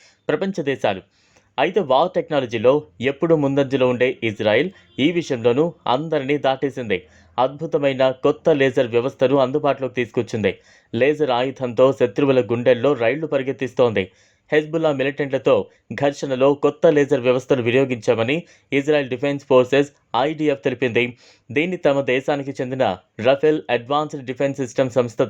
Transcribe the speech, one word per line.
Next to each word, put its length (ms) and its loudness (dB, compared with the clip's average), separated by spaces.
ప్రపంచ 340 -4
దేశాలు. 400 -2
అయితే 220 0
వార్ 300 2
టెక్నాలజీలో 640 0
ఎప్పుడూ 340 0
ముందంజలో 520 0
ఉండే 200 2
ఇజ్రాయెల్ 480 0
ఈ 120 0
విషయంలోనూ 540 0
అందరినీ 520 -2
దాటేసింది. 600 -2
అద్భుతమైన 640 -2
కొత్త 320 0
లేజర్ 380 2
వ్యవస్థను 480 0
అందుబాటులోకి 600 0
తీసుకొచ్చింది. 560 -2
లేజర్ 400 0
ఆయుధంతో 600 0
శత్రువుల 480 2
గుండెల్లో 540 2
రైళ్లు 320 0
పరిగెత్తిస్తోంది. 800 -2
హెజ్బుల్లా 420 0
మిలిటెంట్లతో 600 -2
ఘర్షణలో 600 0
కొత్త 320 0
లేజర్ 380 2
వ్యవస్థను 380 0
వినియోగించామని 720 0
ఇజ్రాయెల్ 380 0
డిఫెన్స్ 360 -6
ఫోర్సెస్ 440 4
ఐడిఎఫ్ 480 -2
తెలిపింది. 400 0
దీన్ని 280 -4
తమ 220 2
దేశానికి 520 -2
చెందిన 320 -4
రఫేల్ 400 2
అడ్వాన్స్డ్ 560 -4
డిఫెన్స్ 340 -4
సిస్టమ్ 360 -2
సంస్థ 340 0